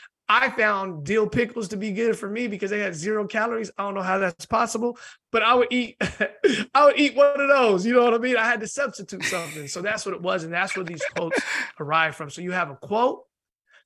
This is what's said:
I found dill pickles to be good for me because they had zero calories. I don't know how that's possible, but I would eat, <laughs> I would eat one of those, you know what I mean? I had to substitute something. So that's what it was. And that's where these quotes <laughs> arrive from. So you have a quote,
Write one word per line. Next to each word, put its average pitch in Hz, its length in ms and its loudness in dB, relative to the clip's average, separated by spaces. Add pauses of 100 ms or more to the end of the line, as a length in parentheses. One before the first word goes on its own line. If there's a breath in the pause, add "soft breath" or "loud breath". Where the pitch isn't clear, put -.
(320 loud breath)
I 247 200 4
found 190 560 -2
dill 214 200 2
pickles 233 420 -2
to 220 80 -8
be 208 140 -4
good 220 240 0
for 202 140 -8
me 233 180 -4
because 196 220 -6
they 208 80 -2
had 196 160 -4
zero 202 320 -4
calories. 226 540 -4
I - 20 -4
don't 202 140 -6
know 190 80 -4
how 185 160 0
that's 180 260 -4
possible, 233 500 -2 (360 loud breath)
but 226 100 2
I 233 140 4
would 247 180 4
eat, 240 260 -2
<laughs> 214 760 0
I 294 100 8
would 285 140 6
eat 269 160 2
one 285 260 6
of 277 60 2
those, 233 360 6
you 240 120 4
know 240 80 8
what 240 100 6
I 233 60 2
mean? 247 180 2
I 226 80 2
had 233 140 0
to 214 80 -8
substitute 202 580 -6
something. 156 420 -6
So 165 140 -8
that's 208 240 -4
what 190 80 -6
it 165 80 -10
was. 180 220 -2
And 165 100 -10
that's 185 220 -2
where 185 100 -6
these 165 180 -10
quotes - 380 -4 (200 loud breath)
<laughs> - 180 -10
arrive 156 360 0
from. 147 140 -12
So 165 120 -14
you 180 100 -8
have 175 180 -2
a 135 60 -14
quote, 233 480 -2 (640 soft breath)